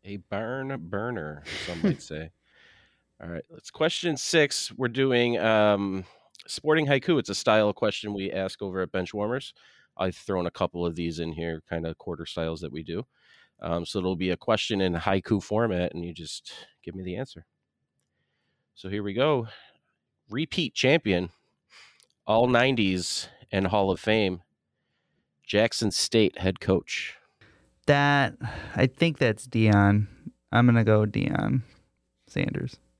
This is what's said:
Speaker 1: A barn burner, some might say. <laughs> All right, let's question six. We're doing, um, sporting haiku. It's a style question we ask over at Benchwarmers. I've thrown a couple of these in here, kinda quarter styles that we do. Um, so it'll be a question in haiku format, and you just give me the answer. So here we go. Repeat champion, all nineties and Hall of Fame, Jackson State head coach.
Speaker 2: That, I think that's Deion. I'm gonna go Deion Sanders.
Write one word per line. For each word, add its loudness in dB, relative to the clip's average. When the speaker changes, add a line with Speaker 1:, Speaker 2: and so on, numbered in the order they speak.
Speaker 1:
A -12
barn -6
burner, -6
some -10
might 0
say. -10
<laughs> -20
All -14
right, -10
let's -20
question -2
six. 0
We're -4
doing, 2
um, 2
sporting 0
haiku. 2
It's -8
a -6
style 4
question -4
we -6
ask -4
over -6
at -4
Benchwarmers. -4
I've -2
thrown -4
a -2
couple -4
of -4
these -4
in -6
here, -6
kinda -6
quarter -10
styles -6
that -10
we -10
do. -8
Um, -4
so -4
it'll -2
be -2
a 0
question -2
in 0
haiku 0
format, -2
and -8
you -10
just -14
give -14
me -12
the -8
answer. -12
So -14
here -4
we -6
go. 2
Repeat -4
champion, 2
all 4
nineties 2
and 2
Hall 2
of -2
Fame, 0
Jackson 0
State 2
head 0
coach. -2
Speaker 2:
That, 4
I 4
think 0
that's 0
Deion. 6
I'm 6
gonna 6
go 6
Deion 0
Sanders. -4